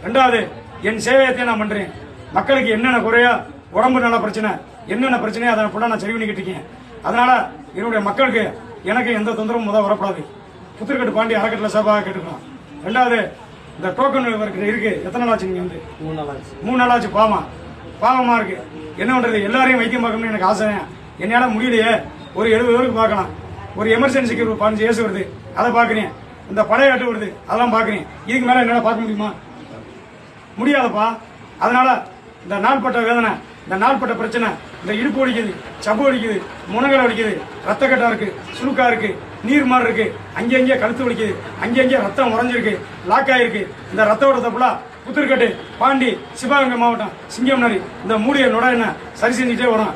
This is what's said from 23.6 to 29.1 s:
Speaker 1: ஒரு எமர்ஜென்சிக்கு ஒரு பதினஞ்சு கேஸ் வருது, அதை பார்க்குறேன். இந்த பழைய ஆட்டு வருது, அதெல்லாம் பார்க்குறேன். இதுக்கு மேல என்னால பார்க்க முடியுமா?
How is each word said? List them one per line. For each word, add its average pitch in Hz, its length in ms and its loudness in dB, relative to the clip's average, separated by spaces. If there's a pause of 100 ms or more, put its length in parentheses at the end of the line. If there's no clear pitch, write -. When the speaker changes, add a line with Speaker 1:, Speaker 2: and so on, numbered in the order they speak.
Speaker 1:
ஒரு 214 160 0
எமர்ஜென்சிக்கு 240 520 2
ஒரு 220 160 -2
பதினஞ்சு 214 240 2
கேஸ் 233 180 2
வருது, 190 180 -4 (380)
அதை 240 180 2
பார்க்குறேன். 220 320 2 (400)
இந்த 202 100 0 (120)
பழைய 269 200 6
ஆட்டு 254 180 0
வருது, 214 200 -4 (160)
அதெல்லாம் 220 300 0
பார்க்குறேன். 196 280 0 (240)
இதுக்கு 247 220 0
மேல 254 140 6
என்னால 226 240 2
பார்க்க 226 180 -2
முடியுமா? 208 240 -4 (1300)